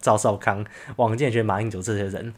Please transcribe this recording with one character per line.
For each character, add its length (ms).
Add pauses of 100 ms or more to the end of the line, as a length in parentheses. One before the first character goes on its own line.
赵 160
少 200
康、 280 (320)
王 200
建 140
煊、 140
马 180
英 80
九 100
这 160
些 80
人 320